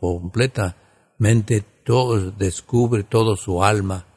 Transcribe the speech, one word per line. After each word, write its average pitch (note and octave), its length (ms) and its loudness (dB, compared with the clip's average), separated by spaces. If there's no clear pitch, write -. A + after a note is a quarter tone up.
completamente G#2 1600 -2
todo, A#2 440 2
descubre G2+ 760 -2
todo A2 320 2
su F#2 280 -2
alma G2 420 0